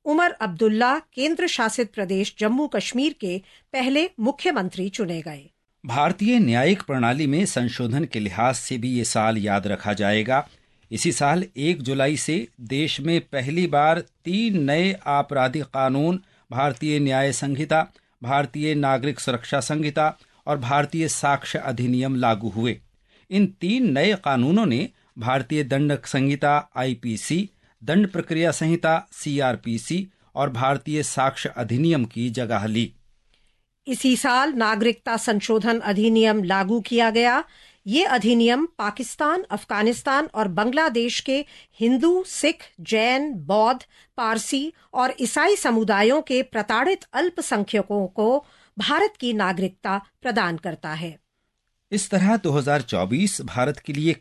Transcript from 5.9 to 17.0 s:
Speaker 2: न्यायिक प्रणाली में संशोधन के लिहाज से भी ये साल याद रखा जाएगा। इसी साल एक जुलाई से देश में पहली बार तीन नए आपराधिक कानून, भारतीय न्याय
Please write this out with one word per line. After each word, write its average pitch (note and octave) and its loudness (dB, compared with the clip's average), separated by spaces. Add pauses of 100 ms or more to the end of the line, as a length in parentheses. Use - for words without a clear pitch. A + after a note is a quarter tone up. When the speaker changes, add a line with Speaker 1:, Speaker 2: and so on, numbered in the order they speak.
Speaker 2:
न्यायिक D3 4
प्रणाली C3 0
में D3+ 2
संशोधन B2 -2
के A#2+ -6
लिहाज G#2+ 0
से - -6
भी A#2 -4
ये B2 0
साल A2 0
याद G2+ 0
रखा G#2 -2
जाएगा। G#2+ 0 (440)
इसी C3+ -2
साल D#3 0 (120)
एक D3 -2
जुलाई C3+ 0
से C#3 -4 (120)
देश C#3 -4
में E3 0
पहली C#3+ -2
बार D3 2
तीन F#3+ -2
नए E3+ 2 (100)
आपराधिक C#3+ 0
कानून, C3+ 0 (320)
भारतीय D3 -2
न्याय C#3 2